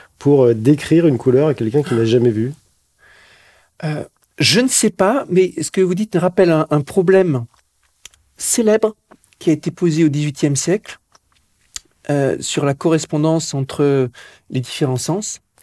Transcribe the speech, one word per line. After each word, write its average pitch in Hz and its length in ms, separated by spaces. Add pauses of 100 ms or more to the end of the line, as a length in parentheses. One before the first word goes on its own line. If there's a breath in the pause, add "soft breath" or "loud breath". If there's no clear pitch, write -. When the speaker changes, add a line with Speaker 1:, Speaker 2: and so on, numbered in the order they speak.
(200 loud breath)
Speaker 1:
pour, 139 240
euh, 120 100
décrire 147 540
une 135 100
couleur 131 300
à 151 60
quelqu'un 117 280
qui 135 140
n'a 113 80
jamais 117 280
vu ? 110 200 (1300 soft breath)
Speaker 2:
Euh... 151 180 (340)
Je - 220
ne 254 80
sais 233 220
pas, 214 400
mais 180 320
ce 151 100
que - 80
vous 180 160
dites 208 220
rappelle 180 340
un, 156 180
un 151 120
problème 175 640 (920)
célèbre 220 600 (420)
qui - 100
a 160 40
été 156 180
posé 165 320
au 156 60
dix-huitième 147 480
siècle, - 420 (1120)
euh, 143 300
sur - 260
la 139 80
correspondance 160 800
entre 139 560 (400 loud breath)
les 131 100
différents 131 380
sens. 180 440 (220)